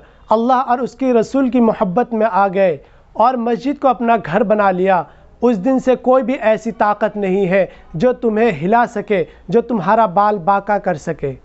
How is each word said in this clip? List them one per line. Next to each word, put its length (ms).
अल्लाह 300
और 200
उसके 300
रसूल 380
की 120
मोहब्बत 520
में 120
आ 240
गए 300
और 220
मस्जिद 400
को 100
अपना 300
घर 280
बना 260
लिया, 340
उस 160
दिन 220
से 180
कोई 260
भी 100
ऐसी 400
ताकत 440
नहीं 300
है 220
जो 200
तुम्हें 360
हिला 360
सके, 360
जो 140
तुम्हारा 460
बाल 300
बाका 400
कर 180
सके। 360